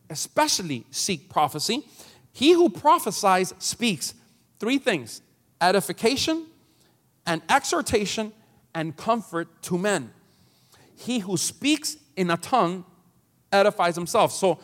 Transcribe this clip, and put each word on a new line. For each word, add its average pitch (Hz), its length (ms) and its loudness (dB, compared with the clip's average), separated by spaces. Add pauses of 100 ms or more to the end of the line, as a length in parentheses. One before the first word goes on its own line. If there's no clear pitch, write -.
especially 165 840 -2
seek - 380 -6
prophecy. 160 560 -2 (460)
"He 285 200 4
who 349 180 6
prophesies 196 920 2
speaks - 540 -4 (460)
three 254 180 0
things, 170 440 -4 (380)
edification 226 880 0 (760)
and 165 240 -2
exhortation 226 840 0 (400)
and 160 240 -6
comfort 190 680 -4
to 180 140 -4
men. 175 360 -2 (840)
He 240 240 -4
who 185 180 -4
speaks - 600 -4 (180)
in 180 140 -2
a 170 80 0
tongue 180 480 0 (680)
edifies 196 440 4
himself." 175 360 2
So 185 320 0